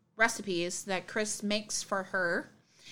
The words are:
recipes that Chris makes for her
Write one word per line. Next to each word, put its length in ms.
recipes 680
that 240
Chris 340
makes 400
for 220
her 440